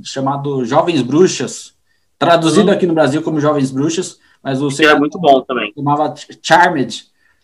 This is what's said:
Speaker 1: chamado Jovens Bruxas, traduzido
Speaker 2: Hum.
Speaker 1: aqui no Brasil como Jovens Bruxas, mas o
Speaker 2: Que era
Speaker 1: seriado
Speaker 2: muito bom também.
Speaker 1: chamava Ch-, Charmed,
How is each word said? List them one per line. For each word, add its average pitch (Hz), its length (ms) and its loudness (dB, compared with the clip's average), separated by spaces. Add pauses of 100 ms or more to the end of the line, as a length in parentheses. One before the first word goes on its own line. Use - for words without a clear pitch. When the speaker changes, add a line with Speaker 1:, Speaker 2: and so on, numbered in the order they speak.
Speaker 1:
chamado 139 600 -6
Jovens 156 380 0
Bruxas, 135 720 0 (460)
traduzido 170 500 4
Speaker 2:
Hum. 196 40 4
Speaker 1:
aqui 185 120 0
no 170 80 0
Brasil 151 300 2
como 156 180 -2
Jovens 143 300 0
Bruxas, 160 480 -4 (220)
mas 135 200 -6
o 147 60 -2
Speaker 2:
Que 139 60 -4
era - 20 -10
Speaker 1:
seriado 151 240 4
Speaker 2:
muito 151 200 -2
bom 139 220 4
também. 117 340 -6
Speaker 1:
chamava 147 400 -2
Ch-, - 260 -20
Charmed, 160 680 0 (360)